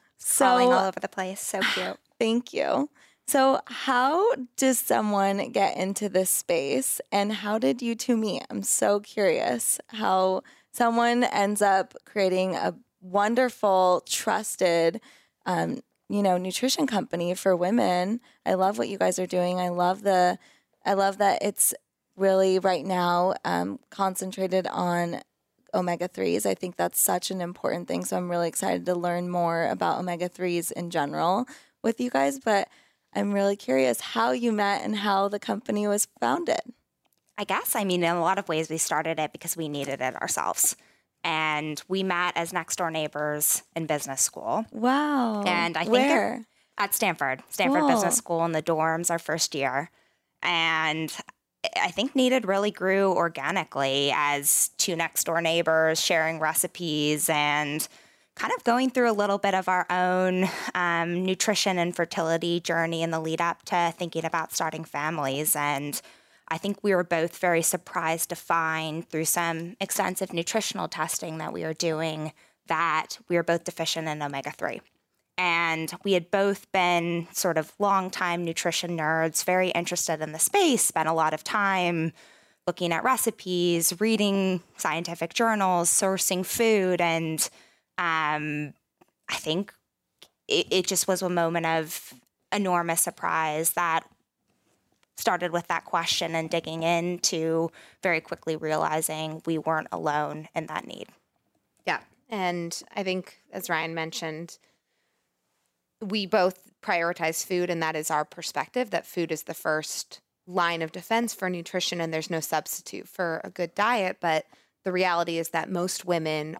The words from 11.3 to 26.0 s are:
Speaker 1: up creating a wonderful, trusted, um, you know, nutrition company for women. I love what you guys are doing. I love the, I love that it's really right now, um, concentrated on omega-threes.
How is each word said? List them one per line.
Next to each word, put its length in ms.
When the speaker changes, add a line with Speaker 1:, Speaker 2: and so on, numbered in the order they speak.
Speaker 1:
up 320
creating 520
a 180
wonderful, 1080
trusted, 920
um, 340
you 140
know, 140
nutrition 500
company 480
for 220
women. 640
I 100
love 220
what 120
you 100
guys 200
are 100
doing. 320
I 80
love 340
the, 340
I 100
love 240
that 220
it's 320
really 420
right 260
now, 500
um, 340
concentrated 760
on 540
omega-threes. 720